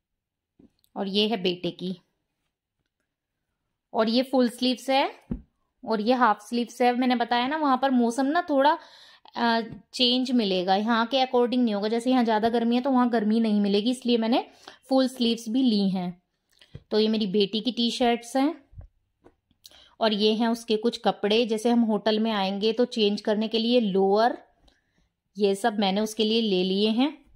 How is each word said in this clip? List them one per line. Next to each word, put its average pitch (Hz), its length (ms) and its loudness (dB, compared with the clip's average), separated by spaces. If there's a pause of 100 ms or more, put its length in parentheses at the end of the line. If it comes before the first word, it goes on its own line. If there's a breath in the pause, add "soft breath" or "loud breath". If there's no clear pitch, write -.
(960)
और 196 120 -6
ये 208 200 0
है 214 140 -4
बेटे 175 280 -4
की, 180 240 -10 (2000)
और 220 160 0
ये 233 140 2
full 254 260 0
sleeves 247 420 -4
है 285 200 0 (720)
और 220 160 -4
ये 226 140 0
half 233 340 2
sleeves 240 340 -4
है। 247 120 4
मैंने 247 220 0
बताया 240 300 -2
ना, 294 100 -4
वहाँ 277 260 0
पर 269 80 2
मौसम 247 360 0
ना 339 240 -2
थोड़ा, 294 280 2 (580 loud breath)
अ, 233 240 0 (320)
change 254 400 0
मिलेगा, 190 420 2
यहाँ 226 320 0
के 262 180 0
according 247 340 0
नहीं 233 160 2
होगा। 202 140 -2
जैसे 233 220 -2
यहाँ 254 140 2
ज़्यादा 220 240 0
गर्मी 233 280 0
है 254 60 0
तो 277 80 -2
वहाँ 247 200 2
गर्मी 220 300 0
नहीं 214 200 2
मिलेगी, 202 300 0
इसलिए 240 260 0
मैंने 233 300 0 (420 loud breath)
full 262 200 2
sleeves 233 400 -2
भी 254 140 0
ली 208 280 2
हैं। 180 320 -6 (680 loud breath)
तो 214 80 0
ये 220 100 2
मेरी 220 180 0
बेटी 202 340 0
की 233 120 -4
टी-शर्ट्स 233 640 -2
हैं 277 180 0 (1500 loud breath)
और 220 120 2
ये 214 200 2
हैं 226 160 0
उसके 226 280 -2
कुछ 226 280 -2
कपड़े। 208 420 0
जैसे 220 240 -2
हम 240 100 4
होटल 214 380 0
में 220 140 -2
आएंगे 202 400 -2
तो 240 120 0
change 208 360 0
करने 214 280 -2
के 220 100 -2
लिए 233 220 2
lower, 196 580 2 (1000)
ये 196 180 2
सब 214 240 -2
मैंने 196 220 0
उसके 220 240 -2
लिए 220 160 2
ले 196 240 0
लिए 196 260 0
हैं। 262 280 0 (180)